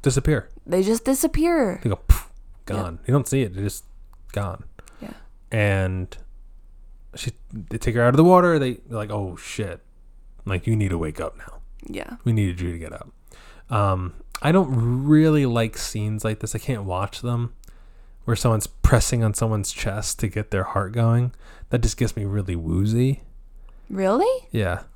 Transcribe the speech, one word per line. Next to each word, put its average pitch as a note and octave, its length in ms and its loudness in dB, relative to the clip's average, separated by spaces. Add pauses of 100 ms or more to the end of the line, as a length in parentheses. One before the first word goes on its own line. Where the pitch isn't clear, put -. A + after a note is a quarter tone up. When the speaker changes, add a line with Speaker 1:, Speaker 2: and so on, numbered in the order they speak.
Speaker 1:
disappear. C#3 480 2 (160)
Speaker 2:
they F#3 180 2
just A3 220 0
disappear. C#4+ 760 2
Speaker 1:
They A#2 60 0
go, G2 80 0
"Poof, - 340 -2 (380)
Speaker 2:
Yep. G2+ 80 -2
Speaker 1:
gone." F2 300 -6
You A#2+ 60 0
don't C#3 140 2
see C3+ 160 0
it. F#2+ 100 -4
They're G2 100 -4
just - 220 -6 (460)
gone. G2 320 -6 (380)
Speaker 2:
Yeah. - 120 -16 (380)
Speaker 1:
And F#2+ 640 0 (1000)
she, - 160 -8 (200)
they A2 260 -10
take A#2 180 -2
her A#2+ 60 2
out A#2+ 80 6
of C3+ 80 4
the D#3 60 8
water. F3 360 8
They, B2+ 140 0 (140)
they're A#2 100 -8
like, G#2+ 140 -6
"Oh, F#2+ 240 -4
shit. F2 460 -10 (640)
Like, F#2 220 -4
you A2+ 80 2
need G2+ 140 2
to E2+ 80 -2
wake D#2 240 -4
up - 160 -8
now. - 220 -18 (280)
Speaker 2:
Yeah. - 360 -12
Speaker 1:
We A#2 100 2
needed F#2+ 280 0
you F2 100 -4
to E2 80 -8
get D#2+ 140 -12
up." - 160 -16 (600)
Um, F#2+ 440 2 (280)
I C#3+ 100 4
don't B2+ 540 2
really D3+ 400 6
like A#2 320 0
scenes G#2+ 480 -4
like G#2+ 140 -2
this. - 160 -6
I G#2+ 40 -4
can't A2+ 240 -4
watch F#2+ 380 -4
them A#2+ 320 -2 (720)
where B2+ 100 2
someone's - 320 2
pressing - 560 4
on G#2+ 100 2
someone's A2 380 -2
chest - 480 -6
to A2 80 0
get G#2 240 -4
their G2 120 0
heart G2 300 -4
going. A#2 400 2 (360)
That A#2 120 0
just A2+ 160 0
gets A#2 180 0
me G#2 100 -4
really G2 300 -2
woozy. G#2 680 0 (680)
Speaker 2:
Really? B3 640 0
Speaker 1:
Yeah. F#2 320 -2 (120)